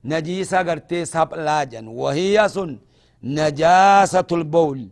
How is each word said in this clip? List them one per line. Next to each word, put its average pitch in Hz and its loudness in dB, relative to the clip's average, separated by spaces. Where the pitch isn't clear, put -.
Najiisa 180 -2
gartee 170 -4
saplaa 156 -2
jan. 113 -14
Wahiyya 160 0
sun 196 -6
najaasatul 170 2
bowl. 151 0